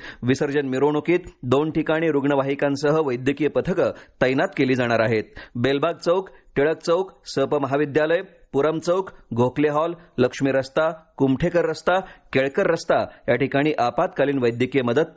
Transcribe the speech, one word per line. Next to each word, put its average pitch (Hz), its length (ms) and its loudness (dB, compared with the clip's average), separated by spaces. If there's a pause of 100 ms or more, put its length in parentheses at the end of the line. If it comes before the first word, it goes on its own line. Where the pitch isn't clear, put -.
(240)
विसर्जन 139 420 0
मिरवणुकीत 147 540 2 (240)
दोन 139 280 2
ठिकाणी 160 400 0
रुग्णवाहिकांसह 143 920 0
वैद्यकीय 135 420 0
पथकं 135 440 0 (300)
तैनात 131 260 2 (100)
केली 131 180 2
जाणार 120 240 2
आहेत. 110 240 0 (320)
बेलबाग 139 380 0
चौक, 185 360 -2 (260)
टिळक 151 260 0
चौक, 180 300 -2 (140)
सप - 300 -2
महाविद्यालय, 147 680 0 (320)
पुरम 151 260 0
चौक, 185 300 -2 (260)
गोखले 127 340 2
हॉल, 160 240 0 (240)
लक्ष्मी 127 340 0
रस्ता, 139 380 0 (280)
कुमठेकर 160 480 0
रस्ता, 170 340 0 (340)
केळकर 139 340 0
रस्ता 165 380 0 (240)
या 123 60 2
ठिकाणी 139 420 0
आपत्कालीन 139 600 0
वैद्यकीय 123 440 0
मदत 120 240 2 (120)